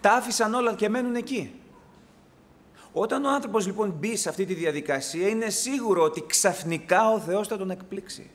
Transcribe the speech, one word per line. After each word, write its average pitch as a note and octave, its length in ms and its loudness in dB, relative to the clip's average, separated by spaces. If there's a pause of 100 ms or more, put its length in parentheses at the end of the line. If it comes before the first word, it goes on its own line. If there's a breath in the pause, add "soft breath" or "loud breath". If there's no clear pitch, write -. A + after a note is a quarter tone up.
Τα G3+ 120 6
άφησαν A3+ 420 2
όλα A#3+ 200 2
και G#3 140 0
μένουν B3 260 0
εκεί. A#3 400 -6 (1400 loud breath)
Όταν A3+ 320 0
ο C#4 60 2
άνθρωπος, A3 360 0
λοιπόν, G3 320 -2
μπει G#3+ 180 -2
σε - 120 -2
αυτή F#3 160 -2
τη F#3 100 -4
διαδικασία, D#3+ 760 -2
είναι A3 200 0
σίγουρο A3+ 540 0
ότι D#3 240 0
ξαφνικά F3+ 840 2
ο A3 80 4
Θεός F#3+ 300 -2
θα A3 80 -4
τον F#3+ 140 -4
εκπλήξει. - 640 -12